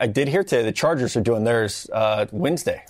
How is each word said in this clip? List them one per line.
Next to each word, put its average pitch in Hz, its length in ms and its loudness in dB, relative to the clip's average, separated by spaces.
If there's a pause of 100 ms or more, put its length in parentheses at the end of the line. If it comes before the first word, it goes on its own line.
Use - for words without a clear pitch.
I 123 80 0
did 135 180 0
hear 170 160 2
today 123 220 2
the 110 80 0
Chargers 147 440 0
are 120 40 2
doing 110 240 2
theirs, 113 480 0
uh, 107 400 0
Wednesday, 165 580 -2